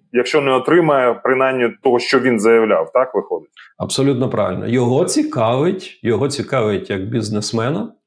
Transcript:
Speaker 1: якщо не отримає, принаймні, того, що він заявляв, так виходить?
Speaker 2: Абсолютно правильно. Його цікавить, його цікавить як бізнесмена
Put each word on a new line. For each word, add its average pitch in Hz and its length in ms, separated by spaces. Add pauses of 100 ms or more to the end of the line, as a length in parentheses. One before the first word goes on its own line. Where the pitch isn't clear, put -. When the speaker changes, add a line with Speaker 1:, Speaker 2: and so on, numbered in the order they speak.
(120)
Speaker 1:
якщо 131 300
не 135 100
отримає, 135 720
принаймні, 131 460 (140)
того, 123 160
що 131 200
він 123 200
заявляв, 107 540
так 127 220
виходить? 87 340 (280)
Speaker 2:
Абсолютно 131 520
правильно. 98 380
Його 123 380
цікавить, 170 1000
його 113 240
цікавить 107 640
як 98 200
бізнесмена 117 840 (140)